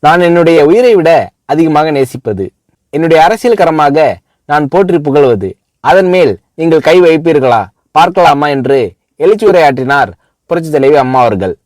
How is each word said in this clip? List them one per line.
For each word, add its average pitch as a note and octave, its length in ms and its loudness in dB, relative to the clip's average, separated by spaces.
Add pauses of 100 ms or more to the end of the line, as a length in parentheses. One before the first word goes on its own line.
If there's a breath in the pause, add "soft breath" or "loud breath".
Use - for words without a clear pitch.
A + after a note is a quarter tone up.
நான் E3 180 2
என்னுடைய E3+ 440 2
உயிரை A#3 300 2
விட E3 140 0 (360)
அதிகமாக D#3 460 -2
நேசிப்பது, B2 540 -4 (480)
என்னுடைய D#3+ 300 0
அரசியல் A3 360 0
கரமாக D#3 380 0 (520)
நான் D3 180 0
போற்றி F3 320 0
புகழ்வது, C3+ 500 0 (340)
அதன் F3+ 260 2
மேல் F3 240 0 (220)
நீங்கள் D#3+ 320 -2
கை E3+ 140 4
வைப்பீர்களா? D3+ 600 0 (300)
பார்க்கலாமா D#3+ 560 0
என்று C3+ 320 -2 (400)
எழுச்சி G#3 260 0
உரையாற்றினார் C#3 680 0 (380)
புரட்சி E3 220 -6
தலைவி C#3+ 260 2
அம்மா B2+ 220 0
அவர்கள். G#2 360 -2 (100)